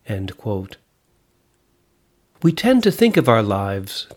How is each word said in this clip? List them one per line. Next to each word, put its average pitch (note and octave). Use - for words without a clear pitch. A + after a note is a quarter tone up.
End F#2+
quote. F#2+
We E3
tend A#3
to G3+
think A3+
of B2+
our A2+
lives G2